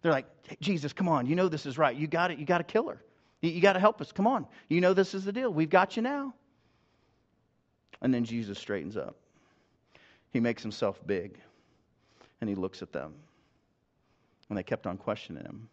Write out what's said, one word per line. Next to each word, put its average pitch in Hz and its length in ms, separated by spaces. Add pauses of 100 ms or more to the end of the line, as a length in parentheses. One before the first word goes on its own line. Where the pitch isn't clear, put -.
They're 170 100
like, 135 160 (200)
"Hey, - 140
Jesus, 151 320
come 180 160
on. 139 160
You 147 100
know 185 120
this 156 180
is 131 120
right. 139 180
You 151 120
got 170 240
it. 147 60
You 147 80
got 175 140
to 170 40
kill 226 260
her. 147 120 (400)
You, 165 80
you 170 120
got 196 120
to 185 60
help 208 200
us. 147 120
Come 196 160
on. 240 180 (240)
You 165 100
know 180 140
this 185 200
is 190 120
the 202 60
deal. 240 200
We've 156 180
got 185 260
you 226 80
now." 277 300 (1700)
And 127 140
then 120 120
Jesus 110 340
straightens 98 360
up. 80 200 (1160)
He 127 80
makes 117 220
himself 104 440
big, 90 340 (1000)
and 113 100
he 101 60
looks 95 280
at - 80
them. 76 240 (1300)
And 104 80
they 90 60
kept - 220
on 90 120
questioning 90 460
him. 113 300